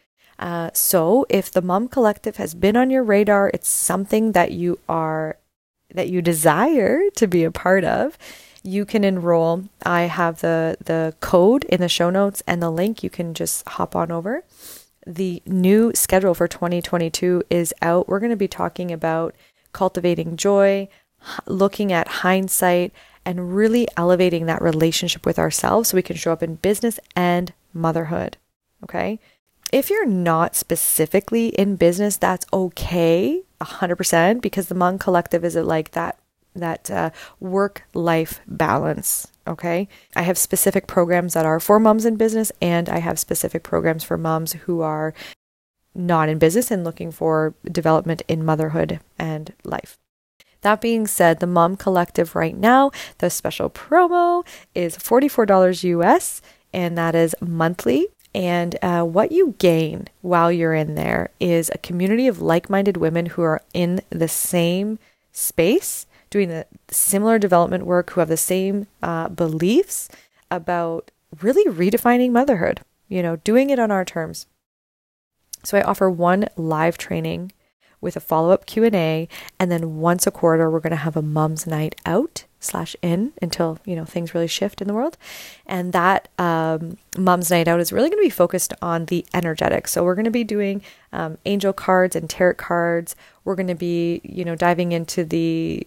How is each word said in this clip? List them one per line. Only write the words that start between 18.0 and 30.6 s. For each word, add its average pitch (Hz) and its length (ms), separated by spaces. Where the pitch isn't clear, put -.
We're 196 120
gonna 233 160
be 196 120
talking 180 440
about 165 420
cultivating 170 640
joy, 196 520
h-, - 240
looking 196 440
at - 340
hindsight, 185 680
and 180 320
really 220 400
elevating 175 520
that 160 160
relationship 165 640
with 170 100
ourselves 165 520
so 190 60
we 185 60
can 175 140
show 165 180
up 160 80
in 165 140
business 208 440
and 175 380
motherhood, 165 640
okay? 196 360
If 269 200
you're 415 160
not 175 480
specifically - 920